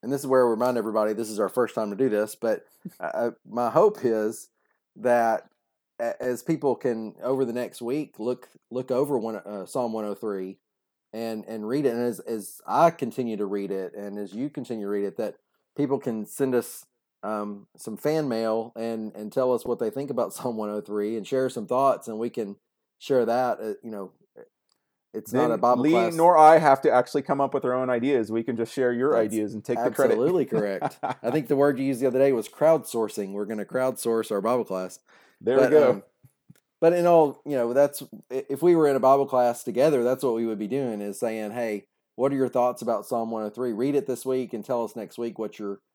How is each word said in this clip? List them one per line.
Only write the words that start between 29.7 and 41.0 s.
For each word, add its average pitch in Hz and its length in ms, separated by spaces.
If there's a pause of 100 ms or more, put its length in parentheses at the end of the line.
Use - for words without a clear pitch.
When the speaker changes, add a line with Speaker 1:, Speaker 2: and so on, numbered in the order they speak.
Speaker 2:
the 120 160
credit. 123 220
Speaker 1:
absolutely 147 300
correct. 104 560
Speaker 2:
<laughs> - 220
Speaker 1:
I 120 80
think 147 160
the 147 80
word 139 240
you 135 60
used 135 180
the 135 60
other 127 100
day 139 140
was 113 160
crowdsourcing. 117 840
We're 101 140
gonna 104 200
crowdsource 117 680
our 101 80
Bible 113 240
class. 92 340 (420)
Speaker 2:
There 123 160
Speaker 1:
But, 127 140
Speaker 2:
we 151 80
go. 139 120
Speaker 1:
um, 101 120 (800)
but 170 80
in 175 140
all, 160 400
you 147 100
know, 117 160
that's, 143 300 (280)
i-, 131 200
if 139 100
we 170 160
were 156 100
in 139 80
a 131 60
Bible 135 240
class 123 400
together, 127 400
that's 127 180
what 127 120
we 117 100
would 110 140
be 104 100
doing, 120 320